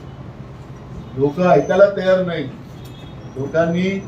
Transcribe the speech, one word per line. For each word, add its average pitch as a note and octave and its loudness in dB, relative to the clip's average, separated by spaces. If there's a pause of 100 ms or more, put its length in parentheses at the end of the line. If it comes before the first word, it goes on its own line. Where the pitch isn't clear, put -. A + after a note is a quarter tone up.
(1160)
लोक C#3+ 2
ऐकायला F3 6 (120)
तयार F#3 4
नाही. E3 -2 (920)
लोकांनी E3+ 0